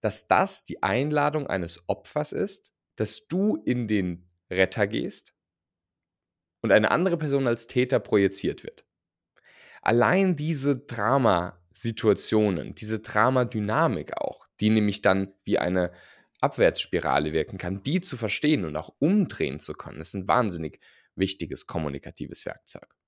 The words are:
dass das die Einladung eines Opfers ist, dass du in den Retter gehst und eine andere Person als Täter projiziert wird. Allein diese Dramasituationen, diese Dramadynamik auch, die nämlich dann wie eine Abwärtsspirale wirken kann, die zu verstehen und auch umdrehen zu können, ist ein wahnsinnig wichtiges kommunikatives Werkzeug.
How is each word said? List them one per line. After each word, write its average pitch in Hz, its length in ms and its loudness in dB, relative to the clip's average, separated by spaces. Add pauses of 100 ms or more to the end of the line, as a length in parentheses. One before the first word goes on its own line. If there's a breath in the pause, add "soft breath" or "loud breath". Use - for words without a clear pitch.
dass - 280 0
das 143 360 2
die - 180 -8
Einladung 143 640 0
eines - 420 -4
Opfers - 440 -4
ist, - 400 -4 (240)
dass - 320 -4
du 196 360 0
in 120 240 -2
den 92 420 -2 (200)
Retter 92 360 2
gehst 117 480 -8 (1300)
und 107 100 2
eine 107 180 6
andere 165 260 2
Person 139 300 0
als 120 200 -2
Täter 127 340 0
projiziert 95 640 0
wird. - 200 -16 (1000 loud breath)
Allein 147 500 4
diese 143 420 0
Dramasituationen, 107 2000 0
diese 107 260 -6
Dramadynamik 113 1160 0
auch, - 320 -8 (120)
die 107 100 4
nämlich 104 320 2
dann 95 300 2 (120)
wie 104 140 2
eine 90 340 0 (480 loud breath)
Abwärtsspirale 80 920 2
wirken 78 260 -2
kann, 95 240 -6
die 170 180 -2
zu - 160 -6
verstehen 113 480 -2
und 76 120 -6
auch - 220 -8
umdrehen 151 640 0
zu - 140 -8
können, - 260 -14
ist - 140 -4
ein 90 140 -6
wahnsinnig 87 520 0 (340 soft breath)
wichtiges 87 520 -4
kommunikatives - 760 -8
Werkzeug. - 500 -12 (140)